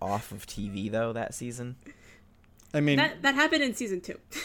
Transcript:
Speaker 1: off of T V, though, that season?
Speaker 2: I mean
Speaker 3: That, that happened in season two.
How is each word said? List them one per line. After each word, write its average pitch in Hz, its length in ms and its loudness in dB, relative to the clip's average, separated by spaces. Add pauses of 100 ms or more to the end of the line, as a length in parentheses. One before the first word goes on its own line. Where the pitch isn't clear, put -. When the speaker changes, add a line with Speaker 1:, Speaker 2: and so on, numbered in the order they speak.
Speaker 1:
off 101 320 -2
of 101 120 -12
T 101 240 -6
V, 98 200 -4
though, 113 240 0
that 117 200 -6
season? 123 440 -8 (960)
Speaker 2:
I 151 60 2
mean 147 180 6
Speaker 3:
That, 302 240 2
that 269 140 4
happened 311 280 4
in 247 120 2
season 196 260 -4
two. - 160 -10 (280)